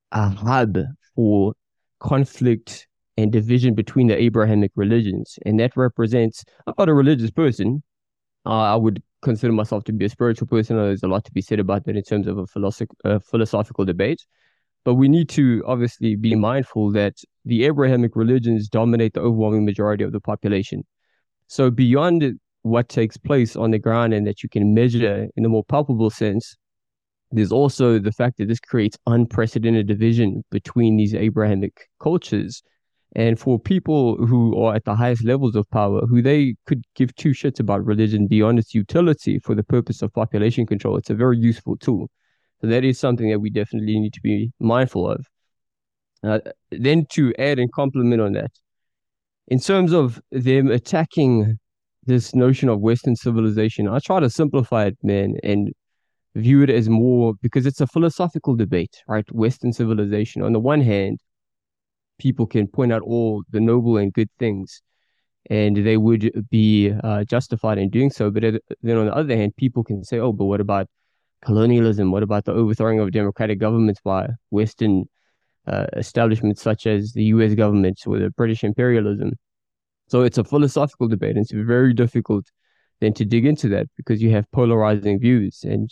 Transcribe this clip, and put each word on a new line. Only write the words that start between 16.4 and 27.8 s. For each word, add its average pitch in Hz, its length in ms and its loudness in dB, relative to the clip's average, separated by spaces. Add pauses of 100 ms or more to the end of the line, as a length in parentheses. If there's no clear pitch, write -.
that 101 220 0 (280)
the 117 220 0
Abrahamic 131 500 2
religions 113 540 0
dominate 117 460 0
the - 40 -4
overwhelming 110 460 0
majority 104 400 -2
of 98 80 -6
the 104 80 -6
population. 104 640 -4 (640)
So 135 220 0
beyond 131 720 2 (220)
what 117 260 0
takes 113 300 -2
place 131 400 0
on 113 140 0
the 110 80 0
ground 113 340 0
and 104 140 0
that 104 160 -8
you 117 40 -10
can 104 260 0
measure 113 640 0
in 113 100 -2
a 113 40 2
more 110 160 0
palpable 131 440 0
sense, 107 460 -4 (760)
there's 107 200 0
also 127 480 2